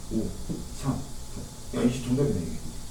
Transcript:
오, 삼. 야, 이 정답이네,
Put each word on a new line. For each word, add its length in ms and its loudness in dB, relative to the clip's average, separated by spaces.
오, 140 4
삼. 100 2
야, 80 2
이 220 4
정답이네, 340 4